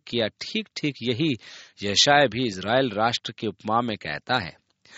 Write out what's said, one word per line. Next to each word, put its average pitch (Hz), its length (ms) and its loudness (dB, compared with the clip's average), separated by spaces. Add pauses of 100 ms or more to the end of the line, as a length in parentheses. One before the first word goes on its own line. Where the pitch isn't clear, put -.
किया। 113 220 -2
ठीक-ठीक - 760 -6
यही 127 320 0 (480)
यशायाह 139 440 6
भी 120 200 -2
इज़राइल 110 440 0
राष्ट्र 110 420 -2
की - 140 -8
उपमा 107 340 -2
में 117 160 -4
कहता 90 420 -4
है। 85 180 -8 (420)